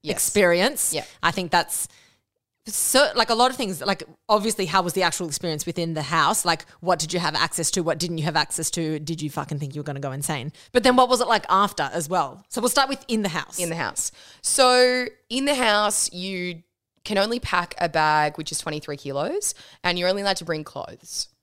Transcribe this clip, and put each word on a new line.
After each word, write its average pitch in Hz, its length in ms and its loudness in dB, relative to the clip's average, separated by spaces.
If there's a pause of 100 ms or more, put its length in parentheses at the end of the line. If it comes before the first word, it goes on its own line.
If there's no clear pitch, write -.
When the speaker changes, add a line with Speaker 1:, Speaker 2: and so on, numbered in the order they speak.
Speaker 1:
Yes. - 140 -4
Speaker 2:
experience. 190 760 2
Speaker 1:
Yeah. 156 120 -4 (180)
Speaker 2:
I 170 80 4
think 175 200 -4
that's - 380 0 (800)
so, - 460 2
like, 220 160 2
a 233 40 4
lot 247 180 4
of 254 40 -8
things, 185 240 -4
like, 190 220 -2 (260)
obviously, 214 380 2
how 185 160 2
was 175 120 -2
the 185 100 2
actual 170 240 -2
experience 156 380 -4
within 165 280 -4
the 151 80 -4
house? 160 420 2
Like, 165 220 0 (140)
what 175 180 2
did 156 140 -6
you 180 80 0
have 156 160 -2
access 165 360 0
to? 185 100 0
What 160 160 0
didn't 170 200 -4
you 147 60 -2
have 160 100 -2
access - 380 -2
to? 156 260 -2
Did 156 240 -6
you 151 80 -4
fucking 143 300 -6
think 139 160 -8
you 147 40 -8
were 143 40 -8
gonna 139 160 -8
go 139 100 -6
insane? 143 420 -6 (200)
But 247 100 4
then 247 140 6
what 247 120 8
was 240 120 4
it 240 80 0
like 214 200 4
after 190 440 2
as 151 160 -4
well? 165 400 -2
So - 120 -6
we'll 240 100 0
start 269 180 4
with 277 180 -6
in 220 160 0
the 190 60 0
house. 160 320 -6
Speaker 1:
In 175 80 -2
the 165 80 -4
house. - 340 -4 (320)
So 254 640 4 (240)
in 262 140 -2
the 285 100 2
house, 214 580 2
you 180 520 -8 (400)
can 208 140 0
only 226 200 0
pack - 400 -2
a 175 100 2
bag, 151 480 2
which 160 140 -8
is - 80 -6
twenty-three 151 380 -6
kilos, 156 580 -4 (300)
and 175 120 0
you're 180 120 0
only 196 140 0
allowed 196 160 0
to 175 60 -12
bring 156 200 -4
clothes. - 640 -12 (140)